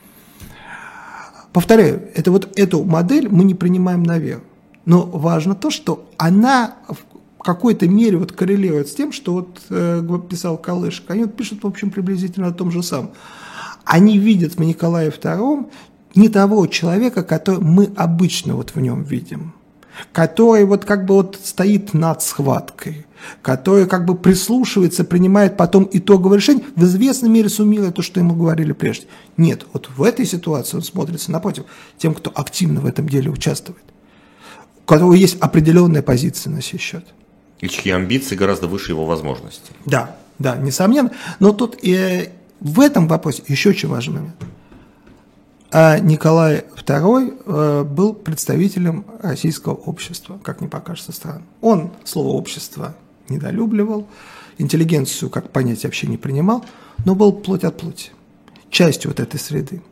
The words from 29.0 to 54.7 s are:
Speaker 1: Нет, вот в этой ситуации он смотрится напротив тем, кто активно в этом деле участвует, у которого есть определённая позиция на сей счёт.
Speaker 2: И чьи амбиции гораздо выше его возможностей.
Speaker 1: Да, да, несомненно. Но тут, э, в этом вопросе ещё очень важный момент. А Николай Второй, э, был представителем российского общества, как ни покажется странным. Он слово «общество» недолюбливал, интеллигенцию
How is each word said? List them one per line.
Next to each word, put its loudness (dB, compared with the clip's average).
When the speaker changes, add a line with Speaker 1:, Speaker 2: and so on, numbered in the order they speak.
Speaker 1:
Нет, 2
вот -10
в -2
этой 0
ситуации -6
он -6
смотрится -8
напротив -6
тем, -2
кто -10
активно -2
в -2
этом -4
деле -2
участвует, -6
у -20
которого 4
есть 4
определённая 2
позиция -2
на -6
сей -10
счёт. -12
Speaker 2:
И -8
чьи -6
амбиции -2
гораздо 0
выше -6
его -4
возможностей. -8
Speaker 1:
Да, -2
да, -4
несомненно. 0
Но 6
тут, -4
э, 0
в 0
этом 6
вопросе -2
ещё 2
очень -2
важный -6
момент. -12
А 6
Николай 2
Второй, 0
э, 0
был 0
представителем -4
российского -4
общества, -14
как -12
ни -10
покажется -14
странным. -14
Он 0
слово -6
«общество» -10
недолюбливал, -4
интеллигенцию -2